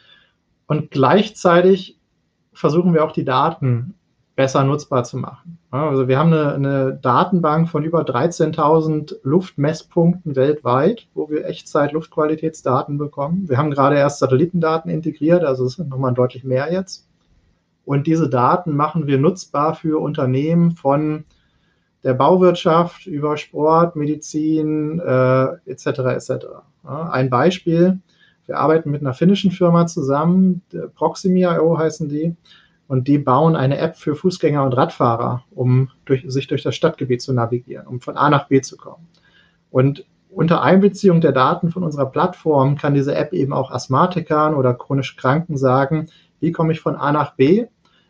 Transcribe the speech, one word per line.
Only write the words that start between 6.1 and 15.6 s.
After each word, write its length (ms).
haben 140
eine, 220
eine 460
Datenbank 680
von 160
über 180
dreizehntausend 1200
Luftmesspunkten 1120
weltweit, 800
wo 160
wir 160
Echtzeit-Luftqualitätsdaten 1500
bekommen. 500
Wir 80
haben 140
gerade 240
erst 240
Satellitendaten 720
integriert, 540
also 220